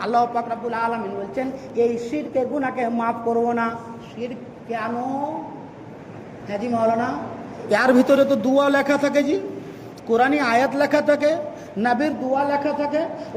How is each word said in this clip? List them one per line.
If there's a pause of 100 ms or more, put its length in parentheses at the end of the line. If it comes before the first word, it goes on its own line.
আল্লাহ
পাক
রব্বুল
আলামিন
বলছেন, (240)
এই
শিরকে
গুনাহকে
মাফ (100)
করবো
না। (460)
শিরক
কেন? (1500)
হ্যাঁ
জি
মাওলানা, (520)
এর
ভিতরে
তো
দুয়া
লেখা
থাকে
জি, (680)
কোরআনী
আয়াত
লেখা
থাকে, (420)
নবীর
দুয়া
লেখা
থাকে, (320)